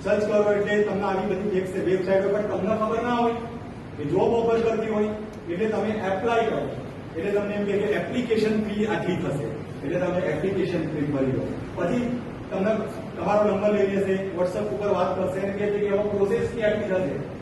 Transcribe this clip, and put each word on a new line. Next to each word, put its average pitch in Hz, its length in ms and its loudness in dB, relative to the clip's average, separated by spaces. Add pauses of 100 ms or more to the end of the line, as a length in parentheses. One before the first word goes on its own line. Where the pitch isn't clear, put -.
સર્ચ 208 200 2
કરો 208 300 4
એટલે 208 300 2
તમને 196 200 0
આવી 196 320 0
બધી 185 240 0
ફેક 180 260 -2
વેબસાઇટ 190 400 2
ઉપર 196 160 2
તમને 185 340 0
ખબર 220 280 0
ના 240 60 -2
હોય 240 240 2 (640)
કે 147 80 -6
જોબ 170 160 2
ઓફર 226 380 4
કરતી 220 320 0
હોય, 208 140 2 (440)
એટલે 220 180 0
તમે 214 220 0
એપ્લાય 202 560 0
કરો. 135 240 -2 (500)
એટલે 202 120 -2
તમને 208 220 0
એમ 202 120 -2
કહે 196 80 0
કે 208 120 2
એપ્લિકેશન 214 760 2
ફી 208 240 0
આટલી 185 300 0
થશે, - 280 -2 (440)
એટલે 180 120 0
તમે 175 200 0
એપ્લિકેશન 175 640 0
ફી 151 240 -2
ભરી 135 260 0
દો. 113 220 -2 (220)
પછી 240 440 0 (320)
તમને 196 240 2 (420)
તમારો 208 380 2
નંબર 208 180 4
લઈ 196 140 4
લેશે, 190 260 2
WhatsApp 190 560 -2
ઉપર 202 180 -2
વાત 185 280 2
કરશે 185 240 -2
અને 202 180 -2
કહે 202 140 0
છે 202 80 0
કે 202 100 2
હવે 208 200 2
પ્રોસેસ 208 400 2
ફી 233 120 -6
આટલી 208 220 2
થશે 156 580 -2